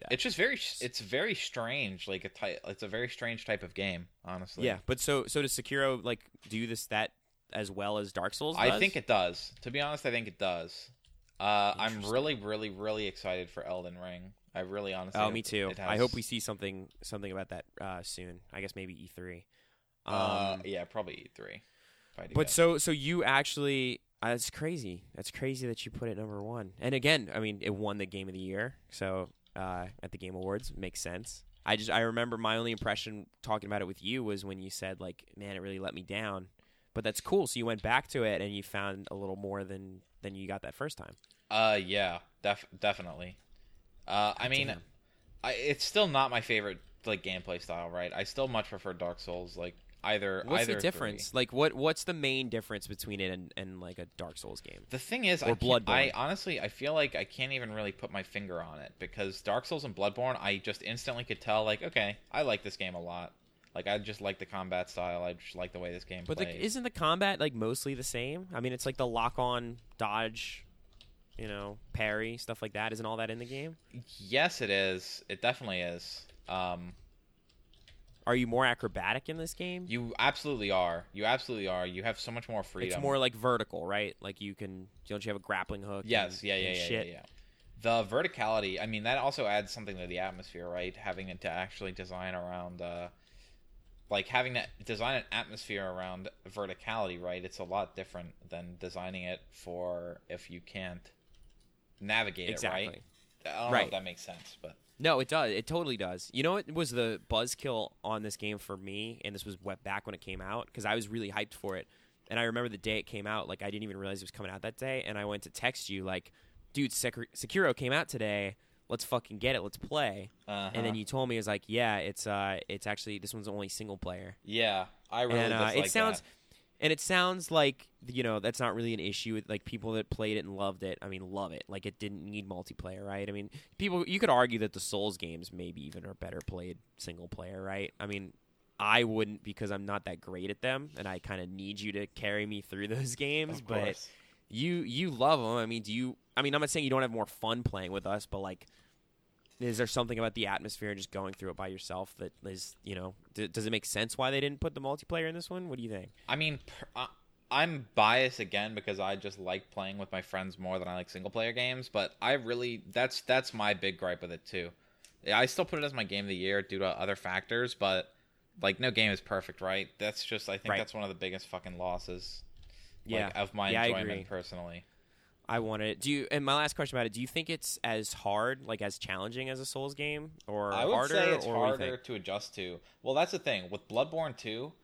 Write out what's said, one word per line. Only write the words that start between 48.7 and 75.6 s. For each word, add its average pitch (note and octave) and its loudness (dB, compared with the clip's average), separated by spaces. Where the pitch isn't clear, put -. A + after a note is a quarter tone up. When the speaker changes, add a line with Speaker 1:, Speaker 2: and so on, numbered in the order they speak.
Speaker 2:
Dark F2 -4
Souls, F2 -6
like, F2 -6
either, G2 2
Speaker 1:
What's A2+ 4
Speaker 2:
either A#2+ 4
Speaker 1:
the - 4
Speaker 2:
three. - -2
Speaker 1:
difference? D#3+ 0
Like, B2+ 2
what, C#3+ 6
what's D#3 2
the F3+ 0
main C3+ 2
difference A2 -4
between G2+ -6
it F#2 2
and, F#2 -6
and, F#2 -8
like, F2+ -10
a F2+ -6
Dark E2+ -8
Souls - -10
game? - -16
Speaker 2:
The B2+ -4
thing A3+ -2
is, F3+ 6
Speaker 1:
Or C3 4
Speaker 2:
I A2+ 6
can't, A#2+ 8
I B2+ 6
Speaker 1:
Bloodborne. - -4
Speaker 2:
honestly, D3+ 0
I G2 0
feel C#3 -2
like D3 4
I E2+ 0
can't C3+ -4
even B2 -4
really G#2+ -2
put - -8
my G2 -2
finger F#2 -4
on D#2 -10
it - -12
because F#2+ -4
Dark A2 2
Souls D3+ -2
and A2+ -6
Bloodborne, G#2 0
I G2+ 2
just G2+ -4
instantly A#2+ -4
could - -6
tell, A2 4
like, G#2+ 2
okay, G#2 2
I D3 2
like A2+ 2
this G2+ -8
game F#2 -4
a F2 -6
lot. F2 -8
Like, F#2 -4
I G2+ 4
just G2+ -8
like G2 -2
the F#2 -8
combat F#2 -2
style. F2 -2
I F2+ -2
just - -12
like F2+ -6
the F2 -8
way F2 -4
this F2+ -8
game F2+ -10
Speaker 1:
But D#3 -2
the, F#3+ 0
Speaker 2:
plays. E2+ -6
Speaker 1:
isn't A3+ -2
the A#3+ -2
combat, F3+ 2
like, D3 2
mostly A#2 0
the B2+ -6
same? C#3 -4
I B2 -2
mean, B2+ 0
it's, B2+ -4
like, C3+ -2
the C3 2
lock-on, A#2+ 0
dodge, A2+ -2
you A2+ -6
know, G2+ -6
parry, A2 0
stuff A#2 -6
like A2 -6
that. G#2+ 0
Isn't A2 -4
all A2 -2
that A2+ -2
in A2+ -4
the A#2+ -8
game? C#3 -8
Speaker 2:
Yes, C3 2
it G#2+ 2
is. F#2+ 2
It G2 -6
definitely A2+ 0